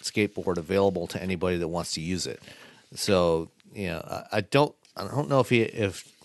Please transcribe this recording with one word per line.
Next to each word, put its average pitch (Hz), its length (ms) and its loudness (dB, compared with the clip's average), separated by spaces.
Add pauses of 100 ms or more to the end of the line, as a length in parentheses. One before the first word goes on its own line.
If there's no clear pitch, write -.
skateboard 98 540 -2
available 92 500 2
to - 140 -8
anybody 90 360 -2
that 85 100 -2
wants 85 260 -4
to 80 80 -6
use 82 260 -4
it. - 140 -10 (520)
So, 85 560 2 (240)
you 98 140 -6
know, 82 120 -4 (320)
I, 101 60 -2
I 107 40 2
don't, 139 340 2 (200)
I 95 120 -6
don't 131 200 -4
know 139 140 4
if 120 80 -2
he, 120 120 6
if, 104 500 -2 (140)